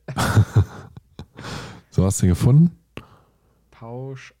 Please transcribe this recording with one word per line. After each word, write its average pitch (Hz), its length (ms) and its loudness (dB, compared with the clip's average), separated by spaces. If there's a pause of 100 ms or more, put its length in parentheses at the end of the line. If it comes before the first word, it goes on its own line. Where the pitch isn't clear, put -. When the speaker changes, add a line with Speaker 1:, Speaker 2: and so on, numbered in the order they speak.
(140)
Speaker 1:
<laughs> 110 520 2 (1200)
So, - 160 0
hast 98 160 -2
du 95 60 2
gefunden? 135 440 4 (1000)
Speaker 2:
Pausch 127 680 -16